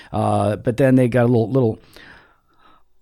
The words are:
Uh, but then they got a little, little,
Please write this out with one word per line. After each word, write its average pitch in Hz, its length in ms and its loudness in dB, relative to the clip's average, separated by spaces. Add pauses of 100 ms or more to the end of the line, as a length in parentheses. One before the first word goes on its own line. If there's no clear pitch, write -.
(140)
Uh, 104 420 -2
but 117 220 -6
then 131 180 2
they 127 140 2
got 120 140 0
a 117 40 2
little, 113 220 0
little, 120 300 -2 (1200)